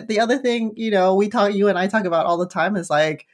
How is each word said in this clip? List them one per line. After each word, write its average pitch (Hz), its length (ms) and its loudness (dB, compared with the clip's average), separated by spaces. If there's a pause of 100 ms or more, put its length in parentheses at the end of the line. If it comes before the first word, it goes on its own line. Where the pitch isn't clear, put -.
the 214 120 -2
other 233 180 2
thing, 233 380 -2
you 226 160 -6
know, 190 240 4
we 208 140 2
talk, 208 240 0
you 202 140 2
and 185 100 2
I 185 100 0
talk 202 180 -2
about 165 200 0
all 170 120 0
the 175 100 -2
time 190 280 -2
is, 170 140 -6
like, 156 440 0